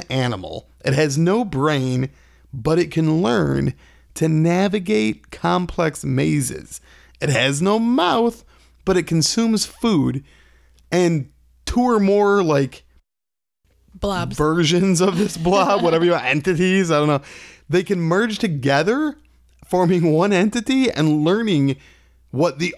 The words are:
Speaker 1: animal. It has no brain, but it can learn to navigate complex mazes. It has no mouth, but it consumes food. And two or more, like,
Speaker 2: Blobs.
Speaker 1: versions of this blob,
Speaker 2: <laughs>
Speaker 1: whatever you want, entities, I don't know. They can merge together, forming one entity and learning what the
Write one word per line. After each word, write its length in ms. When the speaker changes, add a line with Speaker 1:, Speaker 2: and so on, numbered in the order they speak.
Speaker 1:
animal. 580
It 80
has 240
no 300
brain, 640
but 260
it 140
can 300
learn 520
to 140
navigate 1000
complex 760
mazes. 760
It 80
has 320
no 160
mouth, 640
but 140
it 100
consumes 560
food. 580
And 380
two 160
or 180
more, 460
like, 400
Speaker 2:
Blobs. 420
Speaker 1:
versions 640
of 180
this 180
blob, 460
Speaker 2:
<laughs> 0
Speaker 1:
whatever 220
you 80
want, 120
entities, 680
I 80
don't 100
know. 140
They 160
can 160
merge 400
together, 760
forming 460
one 200
entity 580
and 340
learning 520
what 260
the 200